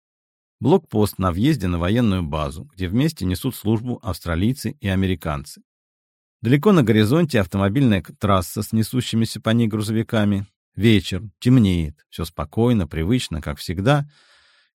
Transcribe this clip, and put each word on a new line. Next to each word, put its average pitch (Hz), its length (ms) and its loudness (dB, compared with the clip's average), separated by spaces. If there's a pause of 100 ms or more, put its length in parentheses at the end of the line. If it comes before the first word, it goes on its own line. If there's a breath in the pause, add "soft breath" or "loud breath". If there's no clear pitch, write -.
(600)
Блокпост 110 560 0
на 92 160 0
въезде 107 340 0
на 87 100 0
военную 95 460 0
базу, 76 400 -6 (100)
где 92 140 -6
вместе 127 380 -2
несут 92 300 -4
службу 113 460 -4
австралийцы 95 760 -4
и - 80 -6
американцы. 92 720 -2 (800)
Далеко 143 300 2
на 170 120 6
горизонте 113 580 4
автомобильная 101 600 0
к-, - 120 -14
трасса 98 480 0
с - 100 -10
несущимися 113 680 -2
по - 80 -2
ней 117 180 2
грузовиками. 107 800 0 (260)
Вечер, 98 500 2 (160)
темнеет, 95 680 2
всё - 140 -8
спокойно, 98 640 -2
привычно, 80 540 -4
как 73 160 -8
всегда, 135 520 -2 (640 soft breath)